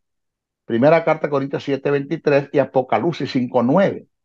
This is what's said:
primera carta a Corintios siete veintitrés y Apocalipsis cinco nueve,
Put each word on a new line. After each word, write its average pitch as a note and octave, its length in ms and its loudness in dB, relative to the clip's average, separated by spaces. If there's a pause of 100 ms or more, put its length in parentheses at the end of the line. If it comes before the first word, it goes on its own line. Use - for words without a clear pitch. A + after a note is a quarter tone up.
(640)
primera D3 380 2
carta D#3 220 -2
a D3 60 -6
Corintios C#3 320 -4
siete C#3 260 -4
veintitrés C#3+ 640 0
y D3 60 2
Apocalipsis C3 720 -2
cinco B2 320 0
nueve, E3 440 0 (180)